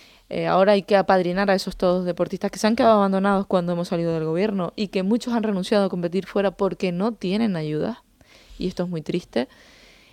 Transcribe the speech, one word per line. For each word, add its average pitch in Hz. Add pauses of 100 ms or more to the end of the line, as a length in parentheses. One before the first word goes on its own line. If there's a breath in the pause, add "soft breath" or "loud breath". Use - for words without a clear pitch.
(280 loud breath)
Eh, 165
ahora 185
hay 202
que 202
apadrinar 190
a 190
esos 190
todos 180
deportistas 180
que -
se -
han 220
quedado 226
abandonados 196
cuando 175
hemos 175
salido 170
del 160
gobierno 180
y 208
que 185
muchos 233
han 214
renunciado 202
a 185
competir 180
fuera 202
porque 185
no 190
tienen 202
ayuda, 156 (540 loud breath)
y 180
esto 185
es 180
muy 165
triste. 180 (640 loud breath)